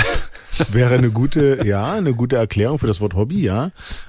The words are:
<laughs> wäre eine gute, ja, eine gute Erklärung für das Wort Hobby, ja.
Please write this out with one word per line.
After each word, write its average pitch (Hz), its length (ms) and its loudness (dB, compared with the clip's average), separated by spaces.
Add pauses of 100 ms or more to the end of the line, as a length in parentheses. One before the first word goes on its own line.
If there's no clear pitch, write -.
(120)
<laughs> - 600 -2
wäre 123 240 4
eine 123 160 4
gute, 135 540 2
ja, 104 280 0
eine 180 200 0
gute 123 240 -2
Erklärung 113 420 0
für 123 80 -2
das 101 140 0
Wort 104 120 -2
Hobby, 123 280 -2
ja. 123 300 -2 (380)